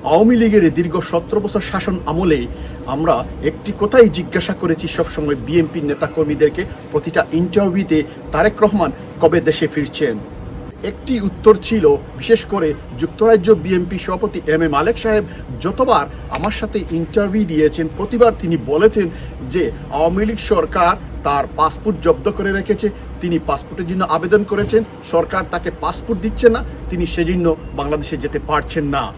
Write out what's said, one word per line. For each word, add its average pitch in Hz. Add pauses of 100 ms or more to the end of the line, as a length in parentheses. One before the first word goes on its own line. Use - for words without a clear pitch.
আওয়ামী 214
লীগের 208
দীর্ঘ 170
সতেরো 175
বছর 196
শাসন 185
আমলে 156 (380)
আমরা 156 (180)
একটি -
কথাই 214
জিজ্ঞাসা 175
করেছি 165
সবসময় 151
বিএনপির 151
নেতাকর্মীদেরকে, 147 (260)
প্রতিটা 156
ইন্টারভিউতে, 180 (280)
"তারেক 190
রহমান 180 (300)
কবে 170
দেশে 156
ফিরছেন?" 139 (680)
একটি 220
উত্তর 208
ছিল, 160 (220)
বিশেষ -
করে 175 (240)
যুক্তরাজ্য 214
বিএনপি 180
সভাপতি 185
এম 160
এ 165
মালেক 156
সাহেব 214 (380)
যতবার 190 (240)
আমার 165
সাথে 208
ইন্টারভিউ 190
দিয়েছেন, 160 (100)
প্রতিবার 226
তিনি 165
বলেছেন 180 (400)
যে 139 (200)
আওয়ামী 170
লীগ 220
সরকার 180 (140)
তার 143 (120)
পাসপোর্ট 160
জব্দ 180
করে 196
রেখেছে, 196 (320)
তিনি 170
পাসপোর্টের 175
জন্য 185
আবেদন 175
করেছেন, 208 (280)
সরকার 180
তাকে 175 (100)
পাসপোর্ট 175
দিচ্ছে 220
না, 226 (260)
তিনি 175
সেজন্য 170 (200)
বাংলাদেশে 147
যেতে 143
পারছেন 147
না। 131